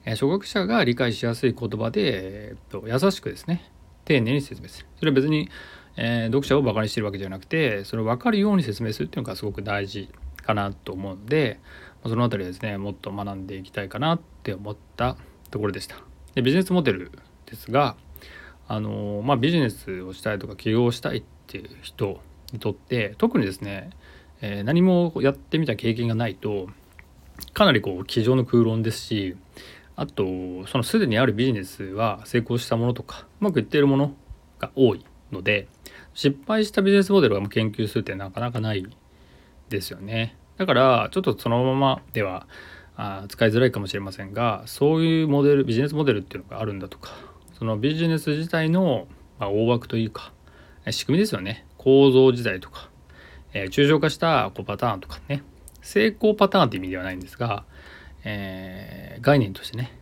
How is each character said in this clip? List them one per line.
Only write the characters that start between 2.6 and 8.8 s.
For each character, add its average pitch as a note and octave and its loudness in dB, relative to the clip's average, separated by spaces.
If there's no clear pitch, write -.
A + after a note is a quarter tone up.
と、 G2+ -10
優 B2 2
し F#3+ -6
く - -8
で - -12
す - -12
ね、 E3+ -4
丁 C#3+ 4
寧 A2+ 0
に C#3+ 2
説 - -12
明 - -16
す - -20
る。 - -20
そ - -4
れ D#3 4
は C#3 4
別 C3+ 6
に、 D3+ 2
え A#2 0
ー、 - -2
読 C3+ 0
者 C#3+ 4
を C#3+ 4
バ A2+ 2
カ A2 0
に G#2+ -2
し - -6
て A2+ -2
る G#2+ -4
わ G2+ -4
け G2 -8
じ F#2+ -6
ゃ F#2 -10
な F#2+ -10
く - -18
て、 A#2+ 0
そ - -8
れ A2+ -2
を - -2
分 A#2 0
か A#3+ 0
る G#3+ 2
よ G#3 2
う G3 4
に F3 4
説 A2+ -4